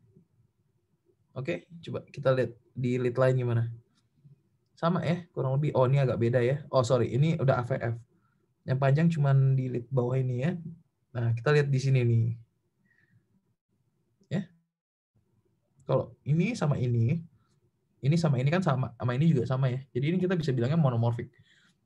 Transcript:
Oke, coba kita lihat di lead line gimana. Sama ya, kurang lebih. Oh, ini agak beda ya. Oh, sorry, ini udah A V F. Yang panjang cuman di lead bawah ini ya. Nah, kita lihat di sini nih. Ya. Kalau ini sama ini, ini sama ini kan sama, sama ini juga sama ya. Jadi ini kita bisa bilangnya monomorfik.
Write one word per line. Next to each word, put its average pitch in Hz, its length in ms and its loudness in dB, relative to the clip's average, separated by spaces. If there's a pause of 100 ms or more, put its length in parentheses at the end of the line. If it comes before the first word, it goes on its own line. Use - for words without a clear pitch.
(1300)
Oke, 139 480 -8
coba - 320 -12
kita 139 240 0
lihat 120 160 -2 (240)
di 123 240 -2
lead 123 160 -2
line 131 240 4
gimana. 120 240 0 (1120)
Sama 170 320 -2
ya, 175 240 -2
kurang 135 240 -4
lebih. 147 160 0
Oh, 127 160 4
ini 139 160 2
agak 110 160 0
beda 120 240 2
ya. 135 240 -2
Oh, 131 160 0
sorry, 117 320 0
ini 160 240 2
udah 135 160 2
A 120 80 -2
V 131 160 -4
F. 117 160 -4 (720)
Yang 131 160 -2
panjang 143 240 4
cuman 135 480 2
di 127 160 -2
lead 123 160 -6
bawah 127 320 0
ini 127 240 -4
ya. 170 80 -2 (640)
Nah, 117 160 0
kita 147 240 2
lihat 143 160 2
di 131 80 2
sini 131 240 2
nih. 117 240 2 (2000)
Ya. 196 60 -2 (1500)
Kalau 135 240 -2 (160)
ini 180 320 0
sama 143 160 0
ini, 120 480 0 (800)
ini 147 160 2
sama 151 200 2
ini 135 120 0
kan 185 120 0
sama, 131 360 -2
sama 123 160 -2
ini 160 160 4
juga 120 160 0
sama 131 240 0
ya. 127 80 -4 (160)
Jadi 127 160 -2
ini 190 80 0
kita 185 160 0
bisa 151 160 -2
bilangnya 127 300 0
monomorfik. 117 500 0 (540)